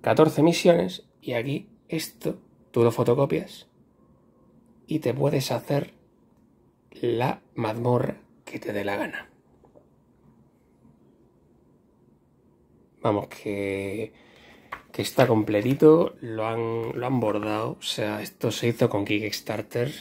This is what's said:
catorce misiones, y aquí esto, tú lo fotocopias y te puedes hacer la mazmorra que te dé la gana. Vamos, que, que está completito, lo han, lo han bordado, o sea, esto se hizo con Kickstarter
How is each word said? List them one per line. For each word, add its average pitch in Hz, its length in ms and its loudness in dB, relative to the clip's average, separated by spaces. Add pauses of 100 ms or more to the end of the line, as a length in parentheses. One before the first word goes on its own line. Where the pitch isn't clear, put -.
catorce 147 420 4
misiones, 175 640 2 (140)
y 131 120 -6
aquí 139 360 -6 (180)
esto, - 540 -8 (300)
tú 120 120 4
lo 117 80 6
fotocopias 135 760 0 (1160)
y 156 140 -4
te 123 140 -2
puedes 139 380 0
hacer 143 420 -4 (960)
la 120 500 -2 (140)
mazmorra 120 600 0 (260)
que - 160 -12
te - 140 -8
dé 101 100 -4
la 101 140 -4
gana. - 320 -8 (3750)
Vamos, 104 260 0
que, 101 840 -6 (760)
que - 100 -6
está 120 260 2
completito, 123 920 4
lo 110 260 -6
han, 113 500 -4
lo 123 80 -4
han 127 140 2
bordado, 107 600 -2
o - 20 -16
sea, 104 400 -4
esto 110 300 -4
se - 160 -2
hizo 117 220 2
con 101 160 -2
Kickstarter 107 960 -4